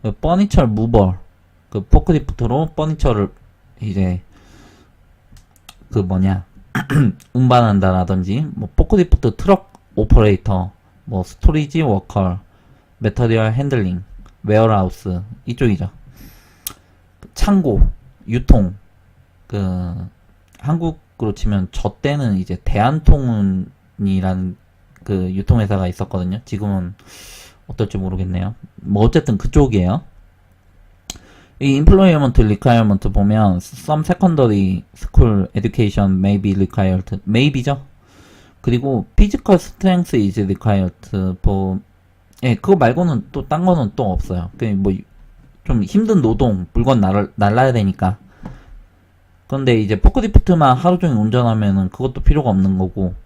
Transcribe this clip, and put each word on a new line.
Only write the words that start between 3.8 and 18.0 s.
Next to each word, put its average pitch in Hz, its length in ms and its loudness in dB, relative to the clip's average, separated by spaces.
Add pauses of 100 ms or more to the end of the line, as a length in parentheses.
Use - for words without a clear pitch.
이제 92 420 -4 (1700)
그 - 80 -2
뭐냐, 92 460 -2 (280)
<clears throat> - 640 -2
운반한다라든지, 101 1200 2
뭐 104 220 -10
포크리프트 - 580 2
트럭 - 380 0 (240)
오퍼레이터, 101 760 2 (340)
뭐 92 200 -6
스토리지 156 580 0
워커, 98 560 -2 (600)
매터리얼 113 560 0
핸들링, 113 500 -4 (400)
웨어하우스 101 760 0 (260)
이쪽이죠. 104 440 -2 (1500)
창고, 175 400 2 (480)